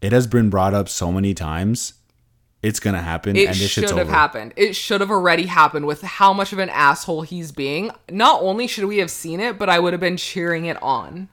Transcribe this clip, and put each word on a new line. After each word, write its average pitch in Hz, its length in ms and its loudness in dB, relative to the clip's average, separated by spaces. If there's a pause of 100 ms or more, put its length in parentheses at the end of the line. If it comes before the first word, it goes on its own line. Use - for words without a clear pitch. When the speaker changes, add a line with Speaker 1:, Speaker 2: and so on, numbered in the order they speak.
Speaker 1:
It 98 120 0
has 127 140 4
been 113 240 4
brought 95 240 2
up 101 140 0
so 87 240 -4
many 98 220 0
times. 85 600 -4 (680)
It's 104 180 -2
gonna 95 220 -2
happen, 85 340 -2
Speaker 2:
It 139 100 6
Speaker 1:
and - 100 -4
this 98 140 -2
shit's 202 200 -2
Speaker 2:
should - 80 -2
have 78 100 -2
Speaker 1:
over. 78 80 0
Speaker 2:
happened. 117 400 0
It 202 180 2
should 196 280 -2
have 196 80 -2
already 180 360 2
happened 156 400 4
with 147 160 -4
how 196 300 4
much 196 200 -2
of 196 60 -4
an 185 120 -2
asshole 151 520 2
he's 165 300 -10
being. 143 380 -4 (200)
Not 220 320 4
only 202 240 0
should 214 200 -4
we 208 120 0
have 175 120 0
seen 165 280 -8
it, 214 200 -4
but 208 100 -2
I 175 100 4
would 175 140 2
have 175 80 -4
been 180 160 0
cheering 170 480 -4
it 165 180 -6
on. 131 500 -6